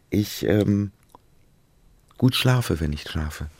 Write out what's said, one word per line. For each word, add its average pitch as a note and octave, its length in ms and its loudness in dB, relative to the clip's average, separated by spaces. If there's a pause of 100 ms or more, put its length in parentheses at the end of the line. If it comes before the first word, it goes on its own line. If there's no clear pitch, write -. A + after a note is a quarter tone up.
(100)
ich, - 360 -2
ähm, G2+ 460 2 (1200)
gut C3 180 4
schlafe, A#2+ 460 2
wenn D2+ 120 -2
ich D2 100 -8
schlafe. D2+ 460 -6 (120)